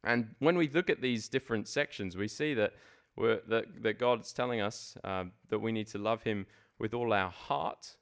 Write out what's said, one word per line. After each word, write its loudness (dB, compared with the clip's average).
And 2
when 4
we 4
look 2
at 0
these 0
different -2
sections, -4
we -2
see -2
that 2
we're, 2
that, 0
that 0
God's 2
telling -2
us, -4
uh, -4
that 0
we 0
need -2
to -8
love 0
him -2
with -2
all 0
our 2
heart. -6